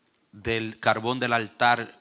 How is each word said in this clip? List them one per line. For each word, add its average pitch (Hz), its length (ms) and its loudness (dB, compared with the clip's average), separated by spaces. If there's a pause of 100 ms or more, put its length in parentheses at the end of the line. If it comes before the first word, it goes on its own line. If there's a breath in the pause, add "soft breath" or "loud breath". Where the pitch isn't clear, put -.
(320)
del 110 480 -6
carbón 113 400 0
del 120 140 0
altar 117 680 0